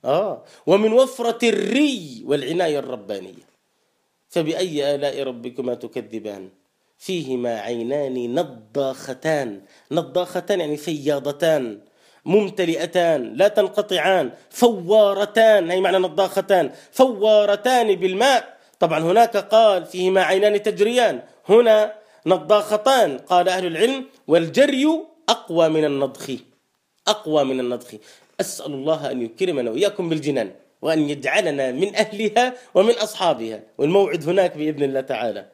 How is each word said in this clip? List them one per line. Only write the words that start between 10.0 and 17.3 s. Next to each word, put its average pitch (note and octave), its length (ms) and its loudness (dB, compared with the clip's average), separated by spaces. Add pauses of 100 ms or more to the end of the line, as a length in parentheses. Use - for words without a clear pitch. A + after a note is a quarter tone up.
يعني D3+ 180 -4
فياضتان، C#3+ 1000 -2 (460)
ممتلئتان، E3+ 1080 0
لا E3 140 2
تنقطعان، F#3+ 840 0 (180)
فوارتان، G#3 1200 4
هي F#3 100 0
معنى F#3+ 160 2
نضاختان، F#3 760 0 (200)
فوارتان G#3+ 1040 2